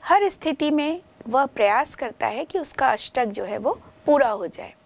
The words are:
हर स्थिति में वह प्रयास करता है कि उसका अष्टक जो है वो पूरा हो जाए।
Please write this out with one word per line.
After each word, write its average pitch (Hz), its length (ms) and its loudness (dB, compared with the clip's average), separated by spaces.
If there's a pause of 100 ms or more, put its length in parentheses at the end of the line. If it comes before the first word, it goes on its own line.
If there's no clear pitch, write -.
हर 392 240 4
स्थिति 311 420 -2
में 302 300 0 (280)
वह 262 180 2
प्रयास 220 480 0
करता 226 320 -6
है 226 180 -4
कि 381 140 -6
उसका 277 300 -2
अष्टक 240 360 -2
जो 202 200 -6
है 208 140 -6
वो 269 200 -2 (280)
पूरा 285 220 4
हो 202 180 -4
जाए। - 280 -14 (120)